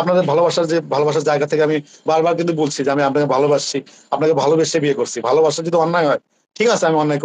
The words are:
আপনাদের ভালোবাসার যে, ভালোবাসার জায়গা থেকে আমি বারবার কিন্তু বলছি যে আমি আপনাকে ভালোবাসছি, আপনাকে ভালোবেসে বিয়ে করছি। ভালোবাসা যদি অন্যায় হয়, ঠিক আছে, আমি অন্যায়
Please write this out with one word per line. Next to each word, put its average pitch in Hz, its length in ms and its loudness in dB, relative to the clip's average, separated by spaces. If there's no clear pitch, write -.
আপনাদের 180 300 2
ভালোবাসার 170 420 0
যে, 170 40 0
ভালোবাসার 147 340 0
জায়গা 147 220 0
থেকে 156 180 0
আমি 156 80 0
বারবার 160 320 2
কিন্তু 170 220 -2
বলছি 143 260 -2
যে 139 80 0
আমি 143 140 0
আপনাকে 143 260 0
ভালোবাসছি, 143 440 0
আপনাকে 156 280 0
ভালোবেসে 156 420 0
বিয়ে 143 160 0
করছি। 120 180 -6
ভালোবাসা 151 380 2
যদি 170 180 0
অন্যায় 170 260 0
হয়, 117 120 -2
ঠিক 220 180 0
আছে, 180 120 -2
আমি 160 160 2
অন্যায় 147 220 0